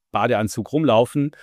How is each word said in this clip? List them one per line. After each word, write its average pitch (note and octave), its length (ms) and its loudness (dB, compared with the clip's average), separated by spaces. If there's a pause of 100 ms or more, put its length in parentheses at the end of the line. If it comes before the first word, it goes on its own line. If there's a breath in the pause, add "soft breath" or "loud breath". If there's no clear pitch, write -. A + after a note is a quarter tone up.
(120)
Badeanzug A2 600 -2
rumlaufen, C#3 600 0 (100)